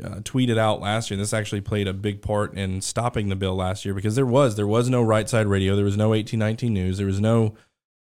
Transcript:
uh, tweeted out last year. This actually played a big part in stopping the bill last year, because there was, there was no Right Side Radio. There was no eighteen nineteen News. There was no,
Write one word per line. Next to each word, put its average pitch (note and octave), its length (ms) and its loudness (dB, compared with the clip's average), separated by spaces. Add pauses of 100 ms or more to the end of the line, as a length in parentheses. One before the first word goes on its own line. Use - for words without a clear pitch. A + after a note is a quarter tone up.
uh, F2+ 180 -10
tweeted A#2+ 360 0
out G#2+ 240 2
last G#2+ 300 -2
year. G2 60 -4
This G#2 160 -4
actually G#2+ 280 -4
played G2+ 260 -2
a F#2 60 -4
big G2+ 280 -4
part G#2 360 -2
in F#2+ 240 -4
stopping A2+ 480 -2
the G2 60 -2
bill F#2+ 200 -2
last F#2 300 -4
year, G2 80 -4
because G#2+ 220 -2
there C3+ 100 2
was, B2 300 4
there G#2 120 0
was A#2+ 220 2
no B2+ 140 2
Right A2 260 2
Side A2 160 2
Radio. G2 300 2
There G2+ 100 2
was G2+ 120 0
no A2 160 4
eighteen A2 260 -2
nineteen A2 340 0
News. F#2 240 0
There G2+ 100 -2
was G2 120 0
no, A2 340 4 (480)